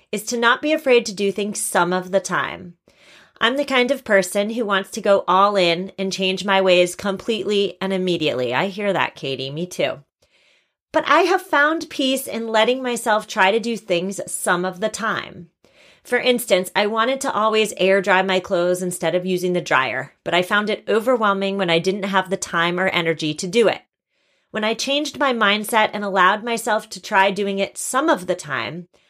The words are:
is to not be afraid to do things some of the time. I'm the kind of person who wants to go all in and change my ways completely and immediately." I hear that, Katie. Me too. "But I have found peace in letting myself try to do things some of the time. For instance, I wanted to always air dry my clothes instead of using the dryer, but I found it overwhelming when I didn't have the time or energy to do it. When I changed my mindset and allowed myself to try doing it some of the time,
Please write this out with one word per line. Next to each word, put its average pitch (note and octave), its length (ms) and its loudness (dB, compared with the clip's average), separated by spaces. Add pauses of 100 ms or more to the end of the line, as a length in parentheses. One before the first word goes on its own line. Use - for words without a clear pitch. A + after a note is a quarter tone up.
(100)
is G#3 140 -6
to A#3+ 140 -4
not A#3+ 240 2
be D4+ 100 2
afraid B3+ 320 4
to A3 100 -8
do G3 160 0
things G3+ 300 -6
some F3+ 320 0
of F#3 200 -2
the F#3+ 80 2
time. F3 580 -6 (640)
I'm B3 160 2
the C#4+ 80 0
kind B3 240 0
of C4+ 140 -2
person G3+ 440 2
who A3+ 160 -4
wants G3 280 -2
to G#3+ 100 -8
go G3+ 260 4
all G3 260 4
in F3+ 440 2
and G3 120 -4
change F#3 360 -2
my G3 160 4
ways F3+ 340 4
completely G3+ 840 -2
and F#3+ 140 -4
immediately." D3+ 600 0
I E3+ 140 0
hear G3 260 -2
that, B2+ 220 -2
Katie. C3+ 340 -8
Me D#3+ 160 -6
too. D#3 320 -4 (960)
"But D#4 140 0
I D#4+ 160 4
have F4+ 200 2
found D#4 480 0
peace C4 360 -2
in A3+ 220 -8
letting A3+ 340 2
myself A3+ 440 -2
try G3 240 2
to A3 100 0
do A3+ 160 -4
things F#3 420 -4 (140)
some F3+ 320 -2
of F3+ 160 -6
the G#3+ 80 -2
time. G3 640 -6 (520)
For - 140 -2
instance, A#3+ 580 0
I G#3 120 2
wanted A#3 360 0
to C4+ 100 -2
always G#3+ 440 0
air F#3+ 240 4
dry F#3+ 220 2
my F#3 180 0
clothes F3+ 400 0
instead F3 340 -2
of F3+ 120 -2
using F3+ 260 -2
the F3 80 0
dryer, C3 540 -2 (100)
but E3 80 -4
I F3 80 4
found G#3 300 0
it G#3+ 180 -4
overwhelming G3+ 680 0
when F#3 100 0
I E3 120 4
didn't F#3+ 240 -2
have F#3+ 260 0
the F#3+ 80 0
time F3 420 -2
or F#3+ 80 2
energy D#3+ 460 0
to F#3 140 -8
do G3+ 200 4
it. - 140 -2 (680)
When G#3+ 100 -4
I G#3+ 100 0
changed C#4 460 -4
my C4 160 2
mindset G#3+ 580 2
and G#3 120 -6
allowed G3 400 4
myself A3 460 -2
to F#3 120 -14
try G3+ 280 4
doing G3 280 -2
it G3 180 -4
some C#4+ 320 -2
of F#3 180 0
the - 100 -2
time, C#3+ 500 -8 (240)